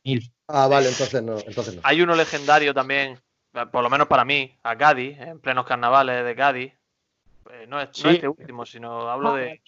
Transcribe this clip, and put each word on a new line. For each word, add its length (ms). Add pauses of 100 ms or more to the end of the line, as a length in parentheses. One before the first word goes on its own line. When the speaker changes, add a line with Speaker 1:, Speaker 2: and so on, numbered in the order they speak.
Speaker 1:
mil. 280 (160)
Speaker 2:
Ah, 200
vale, 220
entonces 320
no, 240
entonces 300
no. 80
Speaker 3:
Hay 180
uno 140
legendario 580
también, 460 (520)
por 120
lo 60
menos 180
para 160
mí, 400
a 140
Cádiz, 420
en 200
plenos 260
carnavales 580
de 120
Cádiz. 380 (800)
Eh, 160
no 140
es, 60 (160)
no 60
Speaker 1:
Sí. 60
Speaker 3:
este 120
último, 380
sino 440
hablo 260
de, 320